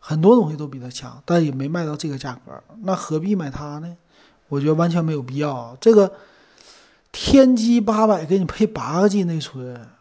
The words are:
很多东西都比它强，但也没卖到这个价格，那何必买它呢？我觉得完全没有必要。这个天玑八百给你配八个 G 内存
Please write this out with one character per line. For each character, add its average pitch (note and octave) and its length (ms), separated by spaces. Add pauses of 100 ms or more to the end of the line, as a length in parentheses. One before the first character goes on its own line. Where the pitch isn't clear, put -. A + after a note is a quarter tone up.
很 D#3 200
多 G3 140
东 G3 160
西 D#3 60
都 D3 100
比 C3+ 140
它 B2 100
强， B2 340
但 E3+ 200
也 D3 80
没 C3+ 160
卖 E3+ 180
到 D3+ 80
这 D#3 140
个 C#3 100
价 C3 160 (100)
格， - 80 (260)
那 F#3+ 180
何 D#3 240
必 G3 160
买 D#3+ 120
它 D3 300
呢？ E3+ 180 (520)
我 C#3+ 120
觉 C#3 60
得 D#3 80
完 E3+ 160
全 E3 140
没 D#3+ 80
有 C#3+ 100
必 C3 140
要。 C3 440
这 A3+ 120
个 G3 180 (1000)
天 C4 440
玑 A#3 240
八 A3 260
百 F#3 180
给 F3+ 140
你 F#3 60
配 G#3+ 220
八 D#3 340
个 G#3 80
G G3 160
内 E3 140
存 B2 480 (140)